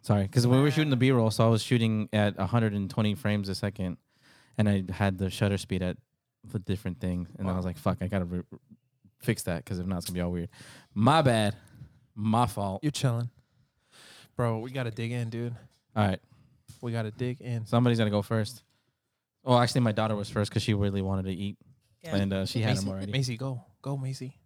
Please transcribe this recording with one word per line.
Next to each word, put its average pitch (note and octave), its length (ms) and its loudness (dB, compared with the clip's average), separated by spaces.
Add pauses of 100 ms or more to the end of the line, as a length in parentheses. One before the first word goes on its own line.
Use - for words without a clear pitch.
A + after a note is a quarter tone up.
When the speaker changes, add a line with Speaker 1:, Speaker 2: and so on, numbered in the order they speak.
Speaker 1:
Sorry, G2+ 260 4
'cause A#2+ 200 2
we B2+ 100 6
were C3+ 80 6
Speaker 2:
Yeah. D3 80 4
Speaker 1:
shooting D3+ 160 2
the C3 60 4
B-roll, A#2+ 340 4
so A2+ 160 4
I - 20 6
was A2+ 140 4
shooting A2 500 2
at G#2 260 2
a F#2+ 80 0
hundred A2 280 2
and G2 160 -2
twenty G#2+ 240 0
frames G#2 340 -2
a F#2+ 60 -4
second, F#2 440 -4 (600)
and G#2+ 100 4
I G2 140 2 (100)
had F#2+ 260 0
the F#2+ 120 0
shutter G2+ 280 0
speed F#2 220 -4
at F2+ 160 -2 (480)
the - 140 -8
different F#2 420 -4
thing, F2+ 280 -4 (100)
and F#2+ 80 -4
I F#2 60 -2
Speaker 3:
Wow. F2+ 60 -2
Speaker 1:
was F2+ 60 -4
like, F2+ 140 -6
"Fuck, F#2 240 -2
I F#2+ 60 -4
gotta G2 160 -2
re-, F2 260 -6
re-, - 80 -16 (600)
fix - 240 -2
that, E2+ 200 -4
'cause F#2 140 -6
if F2+ 80 -4
not, F#2 120 -4
it's F2 80 -8
gonna F2+ 80 -8
be F2+ 60 -2
all F2 120 -2
weird." E2+ 160 -4 (440)
My C#3 300 4
bad. A2 340 2 (600)
My A2 300 2
fault. G2+ 360 -4
Speaker 3:
You're D3+ 80 0
chilling. A#2+ 400 -2 (1040)
Bro, A#2 220 0
we B2 140 -8
gotta B2+ 180 -4
dig A#2 220 -6
in, A#2 180 -4
dude. A#2 260 -6 (380)
Speaker 1:
All G#2+ 140 4
right. F#2 120 -2 (600)
Speaker 3:
We A#2+ 100 -6
gotta A2+ 220 -4
dig B2 280 -6
in. A#2 260 -6
Speaker 1:
Somebody's A#2+ 320 4
gotta G#2+ 120 2
go G#2 120 2
first. A2 420 -4 (800)
Well, B2 160 6
actually, B2 220 2
my A2+ 100 2
daughter A2 240 0
was G2+ 120 -6
first G#2 220 -2
'cause A2 120 0
she A2 120 0
really G2+ 260 0
wanted F#2+ 260 -2
to F#2+ 60 -4
eat, G2 260 -6 (440)
Speaker 2:
Yeah. - 140 -4
Speaker 1:
and, G2 160 2
uh, F#2+ 140 -2
she - 140 -4
had G#2+ 140 0
Speaker 3:
Macy, F#2+ 100 0
Speaker 1:
them G2 80 -2
already. F#2+ 200 -6
Speaker 3:
Macy, B2 240 -2
go. B2+ 280 -8 (180)
Go, C#3 140 -4
Macy. C3 480 -10